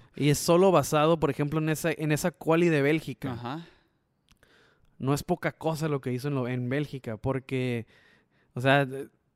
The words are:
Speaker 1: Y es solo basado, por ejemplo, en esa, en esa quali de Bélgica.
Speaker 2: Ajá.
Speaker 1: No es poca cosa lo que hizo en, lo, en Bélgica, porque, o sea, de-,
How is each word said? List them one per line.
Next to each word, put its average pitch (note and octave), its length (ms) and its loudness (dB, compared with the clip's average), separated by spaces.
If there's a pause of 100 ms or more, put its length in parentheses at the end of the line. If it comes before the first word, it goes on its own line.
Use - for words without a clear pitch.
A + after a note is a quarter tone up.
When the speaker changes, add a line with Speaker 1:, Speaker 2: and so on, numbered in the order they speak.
(160)
Speaker 1:
Y C#3+ 140 2
es C#3+ 80 4
solo F3+ 340 6
basado, D#3 480 2
por D3 120 0
ejemplo, D3 280 -2
en D#3 100 -2
esa, D#3+ 220 -2
en D3+ 200 -4
esa D#3+ 180 0
quali E3 400 2
de D3 140 2
Bélgica. C#3+ 480 -2
Speaker 2:
Ajá. B2 340 -10 (1300)
Speaker 1:
No C3+ 160 0
es - 80 -4
poca E3+ 300 -4
cosa D#3+ 340 -4
lo C#3+ 140 -2
que B2 120 -6
hizo B2+ 140 -6
en, C#3+ 80 -4
lo, B2 120 -2
en B2 220 -6
Bélgica, C3+ 480 -6
porque, B2+ 680 -4 (680)
o B2 80 -8
sea, C3+ 240 4
de-, C3+ 240 -10 (260)